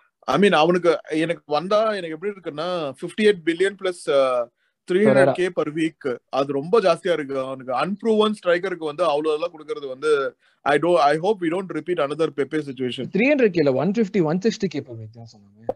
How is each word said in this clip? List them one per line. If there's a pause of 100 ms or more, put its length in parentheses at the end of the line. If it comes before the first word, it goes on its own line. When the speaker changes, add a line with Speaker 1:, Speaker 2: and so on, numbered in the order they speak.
(200)
Speaker 1:
I
mean,
அவனுக்கு, (100)
எனக்கு
வந்தா
எனக்கு
எப்படி
இருக்குன்னா,
ஃபிஃப்டி
எயிட்
பில்லியன்
பிளஸ்,
uh, (440)
three
hundred
K
Speaker 2:
Correct.
Speaker 1:
per
week. (120)
அது
ரொம்ப
ஜாஸ்தியா
இருக்கு
அவனுக்கு.
அன்ப்ரூவன்
ஸ்ட்ரைக்கருக்கு
வந்து
அவ்வளவு
எல்லாம்
கொடுக்கறது
வந்து, (260)
I
don't,
I
hope
we
don't
repeat
another
Pepe
situation.
Speaker 2:
த்ரீ
ஹண்ட்ரட்
கேல
ஒன்
ஃபிஃப்டி,
ஒன்
சிக்ஸ்டி
கே
per
week
தான்
சொன்னாங்க. (160)